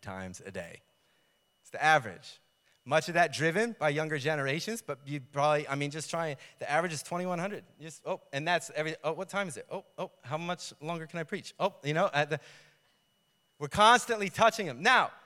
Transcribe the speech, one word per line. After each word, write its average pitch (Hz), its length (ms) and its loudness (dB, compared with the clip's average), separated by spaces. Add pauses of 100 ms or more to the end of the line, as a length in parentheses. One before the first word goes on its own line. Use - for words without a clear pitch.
times 95 460 -10
a 98 40 -12
day. 87 300 -12 (800)
It's - 80 -20
the 127 160 -6
average. 123 560 0 (460)
Much 151 220 2
of 170 60 -6
that 165 200 4
driven 180 440 0
by 151 120 2
younger 151 260 -2
generations, 147 640 -2
but 139 240 -8
you 143 160 -6
probably, 147 480 0
I 139 60 -2
mean, 143 160 -2
just 151 180 -8
try, 165 280 -4 (220)
the - 120 -8
average 165 240 2
is 135 80 -8
twenty-one 180 360 -4
hundred. 175 260 -6 (180)
Just, 156 240 -16
oh, 175 160 -6 (100)
and 143 160 -2
that's 175 260 0
every, 156 200 -2 (100)
oh, 156 80 0
what 175 160 -6
time 202 180 -2
is 127 120 -10
it? - 120 -12
Oh, 190 140 -8 (140)
oh, 180 120 -8 (120)
how 139 160 -6
much 170 420 -6
longer 160 260 -8
can 170 120 -10
I 160 60 -4
preach? - 360 -8
Oh, 190 140 0 (100)
you 147 80 0
know, 180 220 4
at 147 160 2
the, 151 100 -2 (1160)
we're 147 100 -8
constantly 214 640 6
touching 214 360 4
them. 131 160 -6
Now, 220 280 6 (160)